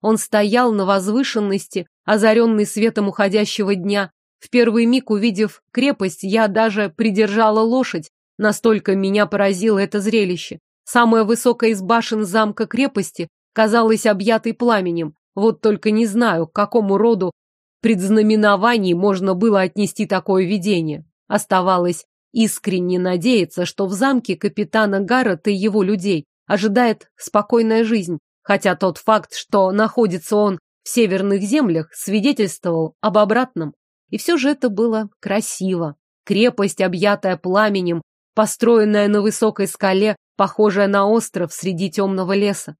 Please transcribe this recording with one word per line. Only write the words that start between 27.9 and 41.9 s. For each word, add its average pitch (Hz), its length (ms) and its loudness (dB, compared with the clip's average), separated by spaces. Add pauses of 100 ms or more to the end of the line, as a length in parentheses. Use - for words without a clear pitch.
хотя 190 320 0
тот 180 240 -2
факт, - 360 0
что 190 360 0
находится 208 680 0
он 208 220 0 (240)
в - 60 -18
северных 196 540 0
землях, 196 500 0
свидетельствовал 190 1080 -2
об 214 160 0
обратном. 208 560 0 (380)
И 208 80 -6
всё 339 180 0
же 269 140 0
это 277 180 -2
было 220 400 -2 (120)
красиво. 185 760 -4 (280)
Крепость, 202 580 0
объятая 185 540 0
пламенем, 185 640 0 (320)
построенная 214 760 2
на 208 140 2
высокой 214 440 0
скале, 196 500 0 (200)
похожая 196 520 2
на 202 180 2
остров 208 460 -2
среди 175 380 -4